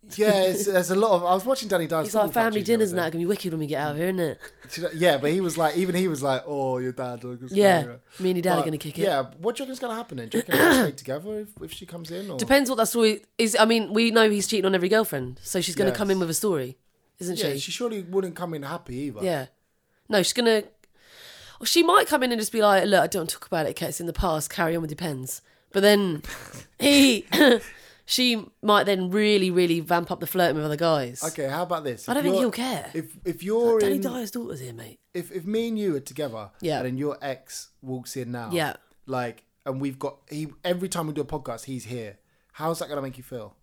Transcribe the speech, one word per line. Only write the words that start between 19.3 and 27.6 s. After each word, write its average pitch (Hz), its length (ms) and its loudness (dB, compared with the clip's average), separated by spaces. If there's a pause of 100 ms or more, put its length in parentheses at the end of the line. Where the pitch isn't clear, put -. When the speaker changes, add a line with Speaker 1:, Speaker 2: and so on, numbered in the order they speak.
Speaker 2:
No, 202 160 4
she's - 80 0
gonna, 226 320 4 (960)
well, 226 60 -10
she 339 180 4
might 359 240 4
come 285 160 2
in 247 80 0
and 233 80 0
just 214 140 -4
be 226 80 0
like, 196 240 6
"Look, 196 160 6
I 160 60 2
don't 165 220 -4
talk - 160 -10
about 160 200 -2
it, - 100 -4
Kate. 165 140 -6
It's 147 100 -8
in 170 80 -6
the 165 60 -6
past. 160 360 -2
Carry 165 240 -2
on 170 80 -2
with 151 100 -6
your 156 40 -8
pens." 135 460 -8 (320)
But 196 80 2
then 196 420 4 (280)
<laughs> - 280 -20
he, 277 520 6
<laughs> 254 280 6 (460)